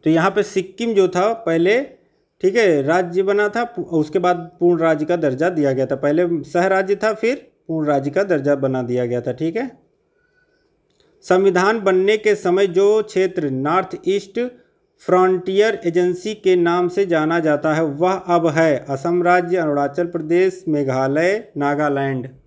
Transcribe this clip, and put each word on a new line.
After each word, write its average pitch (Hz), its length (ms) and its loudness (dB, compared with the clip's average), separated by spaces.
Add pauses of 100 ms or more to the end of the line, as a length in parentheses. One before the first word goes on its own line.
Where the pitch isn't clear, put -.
तो 156 60 2
यहाँ 165 200 2
पे 202 120 -2
सिक्किम 208 520 -4
जो 190 140 4
था 185 240 0
पहले, 170 480 0 (640)
ठीक 196 140 2
है, 175 260 4
राज्य 175 400 0
बना 202 260 0
था, 233 160 -4
पू-, 208 220 -10
उसके 156 320 -2
बाद 175 420 -2
पूर्ण 175 200 4
राज्य 156 260 2
का 175 100 0
दर्जा 156 320 0
दिया 151 240 0
गया 131 140 0
था। 135 100 -4
पहले 151 480 0
सह 175 220 0
राज्य 190 300 0
था, 214 180 -2
फिर 233 380 -4 (160)
पूर्ण 160 180 -4
राज्य 139 240 0
का 196 120 -2
दर्जा 147 320 0
बना 131 280 -2
दिया 123 240 -2
गया 120 140 -2
था, 123 120 -6
ठीक 165 240 -6
है। 247 260 -8 (1400)
संविधान 190 580 2
बनने 190 360 2
के 214 180 0
समय 196 320 0
जो 202 360 2
क्षेत्र 185 480 -2
नॉर्थ 147 460 -2 (120)
ईस्ट 214 440 -4 (460)
फ्रंटियर 185 840 2
एजेंसी 180 500 -2
के 185 220 2
नाम 175 320 0
से 196 180 -2
जाना 165 340 0
जाता 151 340 0
है 160 100 0
वह 160 280 0
अब 175 360 0
है 151 400 2
असम 170 340 -2
राज्य, 175 340 2
अरुणाचल 147 500 -2
प्रदेश, 175 640 -2
मेघालय, 147 880 0
नागालैंड। 139 720 -2 (180)